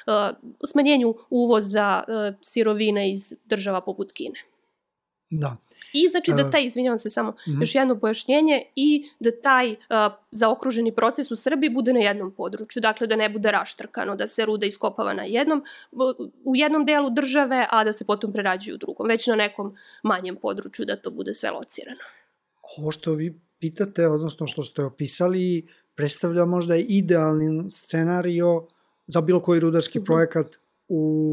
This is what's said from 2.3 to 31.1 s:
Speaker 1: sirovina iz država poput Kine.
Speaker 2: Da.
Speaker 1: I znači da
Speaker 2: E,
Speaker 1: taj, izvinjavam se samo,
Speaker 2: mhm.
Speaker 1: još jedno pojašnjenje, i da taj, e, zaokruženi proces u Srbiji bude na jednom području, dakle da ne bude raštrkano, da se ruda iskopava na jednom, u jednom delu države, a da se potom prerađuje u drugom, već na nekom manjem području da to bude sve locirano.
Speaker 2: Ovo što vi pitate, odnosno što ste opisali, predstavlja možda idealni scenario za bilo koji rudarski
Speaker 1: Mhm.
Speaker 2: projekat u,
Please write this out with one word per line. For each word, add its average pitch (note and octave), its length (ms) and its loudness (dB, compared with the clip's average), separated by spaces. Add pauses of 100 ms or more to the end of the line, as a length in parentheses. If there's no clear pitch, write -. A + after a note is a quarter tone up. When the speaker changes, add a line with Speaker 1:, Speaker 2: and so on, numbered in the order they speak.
Speaker 1:
sirovina G#3+ 640 0
iz G3 380 -4
država G3 380 -4
poput G3 320 -8
Kine. - 260 -12 (920)
Speaker 2:
Da. C#3+ 260 -4 (360)
Speaker 1:
I D#4+ 160 4
znači E4+ 240 0
da C#4+ 100 4
Speaker 2:
E, C#3 80 -2
Speaker 1:
taj, D4 140 2
izvinjavam A#3+ 340 -2
se G#3 120 -6
samo, A3 200 -2 (120)
Speaker 2:
mhm. D3 200 -2
Speaker 1:
još A#3+ 120 0
jedno C4 240 2
pojašnjenje, C4+ 640 2 (140)
i C#4 120 4 (300)
da A#3 140 0
taj, B3+ 380 2
e, G#3+ 60 -6 (560)
zaokruženi A3+ 600 0
proces A#3+ 360 0
u A3+ 60 -6
Srbiji C4+ 340 0
bude B3 220 2
na A#3+ 80 4
jednom G3+ 320 0
području, G#3 500 -8
dakle A3 240 0
da A3 100 2
ne G#3+ 120 2
bude G#3 220 -2
raštrkano, G3 640 -4
da G#3 100 -4
se A3 180 -2
ruda G#3+ 220 0
iskopava G#3 480 -4
na G3 100 -6
jednom, C#4 400 0 (800)
u B3+ 120 0
jednom D4+ 300 2
delu C#4+ 240 2
države, C4 580 0
a A3 160 2
da G#3+ 80 0
se G#3+ 120 -8
potom G#3 280 -2
prerađuje G3 420 -4
u - 40 -10
drugom, - 300 -6
već A#3 180 0
na A#3 100 2
nekom G3+ 360 -2 (300)
manjem F#3 340 -2
području G3 480 -8
da G3+ 120 -6
to - 140 -12
bude G3 240 -8
sve - 160 -6
locirano. - 500 -12 (720)
Speaker 2:
Ovo D3+ 180 -8
što D#3 220 -4
vi D#3 160 -4 (300)
pitate, E3+ 500 -2
odnosno D3+ 380 -2
što C#3+ 180 -6
ste C#3+ 200 -6
opisali, F3 800 -2 (280)
predstavlja E3+ 500 0
možda E3+ 340 2
idealni D#3+ 920 2
scenario E3+ 960 0 (400)
za E3+ 140 0
bilo F3 200 4
koji F3 200 4
rudarski E3 380 2
Speaker 1:
Mhm. G3 80 -4
Speaker 2:
projekat E3 500 2 (320)
u, E3 120 0 (320)